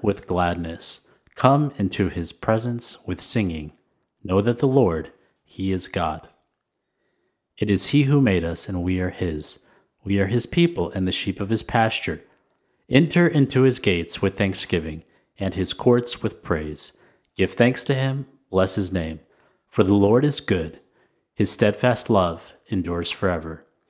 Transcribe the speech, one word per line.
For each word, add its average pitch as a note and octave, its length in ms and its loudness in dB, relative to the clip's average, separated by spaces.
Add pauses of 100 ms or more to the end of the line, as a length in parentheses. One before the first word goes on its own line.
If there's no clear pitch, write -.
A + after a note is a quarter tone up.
with G2+ 240 -2
gladness. F2 840 -4 (220)
Come C#3+ 440 4
into G2 300 0
his E2+ 240 -6
presence A#2 720 -4
with - 140 -6
singing. E2 520 0 (520)
Know F#2 160 2
that A#2 200 0
the C#3 80 2
Lord, F#2 440 2 (320)
he F#2+ 280 -4
is F#2 160 -2
God. D#2+ 400 -6 (1300)
It G#2+ 120 -2
is G2 160 2
he C#3+ 180 4
who C#3+ 160 4
made F#2+ 240 2
us, E2+ 240 -2
and F#2 140 -4
we F2+ 180 -2
are F2+ 100 -2
his. - 560 -6 (380)
We G2 160 0
are F#2 60 2
his A2+ 200 0
people E3+ 460 0
and F#2 160 -2
the F2 40 -2
sheep - 280 -4
of G2+ 100 -6
his A2 120 2
pasture. - 600 0 (640)
Enter E3 380 4
into C#3 360 2
his C3 160 4
gates F2 440 0
with G2 160 -2
thanksgiving E2 640 -2 (360)
and F#2+ 160 -4
his F#2+ 180 -2
courts - 500 0
with - 200 -6
praise. D#2 560 -6 (380)
Give F#2+ 140 0
thanks B2 340 2
to C#3 100 0
him, C3+ 320 -2 (240)
bless F#2+ 260 2
his F#2 160 -2
name. D#2+ 280 -4 (480)
For - 160 0
the G2 100 4
Lord G#2 300 4
is C#3+ 160 0
good. E2 400 -4 (540)
His G2+ 160 0
steadfast A2 600 2
love F2+ 420 0 (160)
endures F2 420 -4
forever, D#2+ 540 -4 (260)